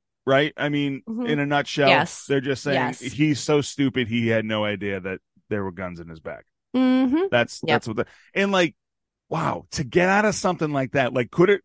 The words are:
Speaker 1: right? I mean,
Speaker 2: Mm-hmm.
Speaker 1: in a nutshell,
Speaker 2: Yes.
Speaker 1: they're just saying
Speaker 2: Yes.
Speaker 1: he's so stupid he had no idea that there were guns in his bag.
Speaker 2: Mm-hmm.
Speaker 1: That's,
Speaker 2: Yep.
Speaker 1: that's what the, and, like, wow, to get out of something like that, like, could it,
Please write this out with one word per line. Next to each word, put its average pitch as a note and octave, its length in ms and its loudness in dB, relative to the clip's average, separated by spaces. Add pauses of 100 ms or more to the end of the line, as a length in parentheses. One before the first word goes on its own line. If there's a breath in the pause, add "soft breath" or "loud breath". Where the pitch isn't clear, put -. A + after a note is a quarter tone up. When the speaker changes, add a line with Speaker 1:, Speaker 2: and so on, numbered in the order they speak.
(260)
Speaker 1:
right? C#3 320 4
I D3 120 -2
mean, C#3+ 380 -2
Speaker 2:
Mm-hmm. A3+ 200 -6
Speaker 1:
in D3 120 0
a C#3+ 60 -2
nutshell, C#3+ 440 0
Speaker 2:
Yes. - 380 2
Speaker 1:
they're C#3 140 2
just C3 220 -4
saying C#3 120 0
Speaker 2:
Yes. B2+ 240 -2
Speaker 1:
he's C3 400 0
so D3 220 2
stupid C3 460 -2
he A#2 200 0
had A2 180 2
no G#2+ 200 -2
idea G2+ 340 -4
that F#2 200 -6 (300)
there G#2 140 -2
were F#2+ 80 -6
guns F2 280 -10
in E2+ 100 -14
his D#2+ 100 -16
bag. C#2+ 240 -14 (320)
Speaker 2:
Mm-hmm. C4 560 2
Speaker 1:
That's, - 320 0
Speaker 2:
Yep. D#3+ 100 0
Speaker 1:
that's - 140 -2
what A2 100 -4
the, A#2 80 -2 (280 soft breath)
and, G3 180 0
like, F3+ 240 2 (540)
wow, D3 420 -4
to - 120 -4
get F3 260 2
out G#3 160 4
of G3+ 100 0
something E3 360 -2
like C3+ 220 -2
that, B2+ 200 2
like, B2 180 -2
could F#3 180 6
it, G3+ 160 2